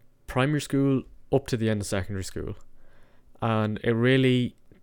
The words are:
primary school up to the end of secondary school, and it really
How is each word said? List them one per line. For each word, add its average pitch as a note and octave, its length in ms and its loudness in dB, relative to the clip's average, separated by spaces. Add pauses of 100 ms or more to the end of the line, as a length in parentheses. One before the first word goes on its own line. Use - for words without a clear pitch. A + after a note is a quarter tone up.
(260)
primary C#3+ 340 0
school C#3 420 2 (300)
up C3 160 2
to - 80 -2
the A2 120 0
end G#2+ 120 0
of G2 60 -6
secondary F#2+ 380 -4
school, - 300 -8 (880)
and G#2+ 400 0
it A#2 100 2
really B2+ 640 4 (260)